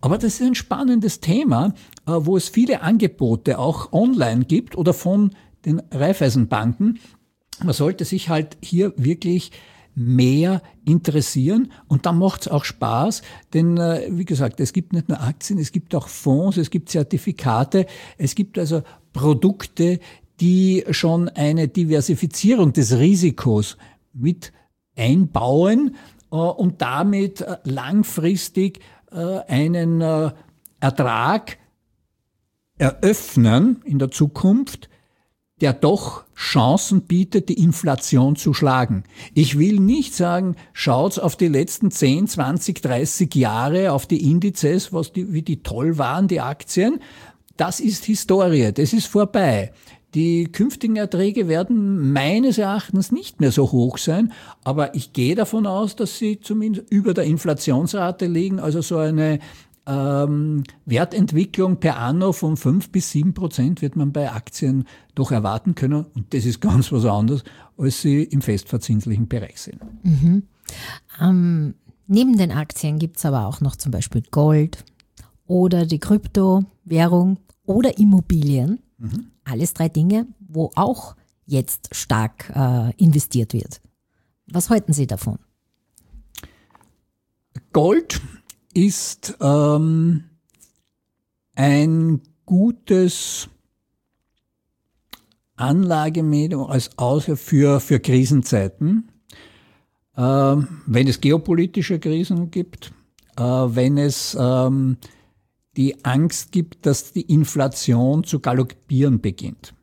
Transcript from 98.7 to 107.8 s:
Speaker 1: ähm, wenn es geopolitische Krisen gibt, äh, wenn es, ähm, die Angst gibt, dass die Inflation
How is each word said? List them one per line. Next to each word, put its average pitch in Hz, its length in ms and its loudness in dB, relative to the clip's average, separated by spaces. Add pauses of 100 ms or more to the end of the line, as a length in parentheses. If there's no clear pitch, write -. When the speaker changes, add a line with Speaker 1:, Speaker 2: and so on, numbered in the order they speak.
Speaker 1:
ähm, 135 500 2 (200)
wenn 127 200 2
es 127 140 -2
geopolitische 165 800 0
Krisen 170 520 -2
gibt, - 400 -10 (460)
äh, 120 60 -2
wenn 127 540 2
es, 143 400 -2
ähm, 131 600 0 (800)
die 135 280 0
Angst 143 460 0
gibt, - 340 -4
dass - 260 -2
die - 220 -2
Inflation 135 880 2